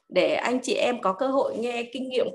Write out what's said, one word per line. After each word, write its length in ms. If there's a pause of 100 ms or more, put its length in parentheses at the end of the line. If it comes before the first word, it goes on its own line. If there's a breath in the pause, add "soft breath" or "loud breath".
để 260
anh 280
chị 120
em 260
có 120
cơ 160
hội 280
nghe 360
kinh 160
nghiệm 260